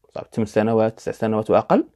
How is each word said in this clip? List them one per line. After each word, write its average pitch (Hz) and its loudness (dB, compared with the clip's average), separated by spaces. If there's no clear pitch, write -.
صار 85 -12
ثمان 110 -4
سنوات، 110 0
تسع - -10
سنوات 110 -4
وأقل، 110 2